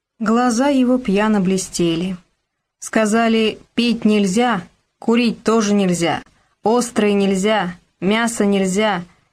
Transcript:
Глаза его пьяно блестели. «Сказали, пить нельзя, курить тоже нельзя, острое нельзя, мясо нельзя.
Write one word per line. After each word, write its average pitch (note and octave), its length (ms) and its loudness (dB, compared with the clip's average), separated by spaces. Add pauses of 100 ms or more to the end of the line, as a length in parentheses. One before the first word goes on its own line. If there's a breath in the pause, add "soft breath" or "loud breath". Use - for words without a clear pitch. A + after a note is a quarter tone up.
(200)
Глаза A#3 480 0
его B3+ 320 2
пьяно G#3 420 0
блестели. F3+ 720 -2 (640)
«Сказали, A3 800 0 (160)
пить A#3 320 0
нельзя, G#3 560 0 (380)
курить A#3 440 0
тоже G#3+ 300 0
нельзя, E3+ 500 0 (400)
острое A3 500 0
нельзя, G3 640 0 (240)
мясо A3 460 0
нельзя. G3 580 0 (300)